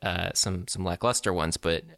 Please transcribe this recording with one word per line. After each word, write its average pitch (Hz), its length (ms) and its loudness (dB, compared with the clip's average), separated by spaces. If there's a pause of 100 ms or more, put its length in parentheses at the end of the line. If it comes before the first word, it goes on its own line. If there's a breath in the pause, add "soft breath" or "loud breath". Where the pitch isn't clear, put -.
uh, 90 320 -2
some, 92 340 0
some 92 160 -4
lackluster 98 480 2
ones. 82 240 2
But 82 280 0 (140)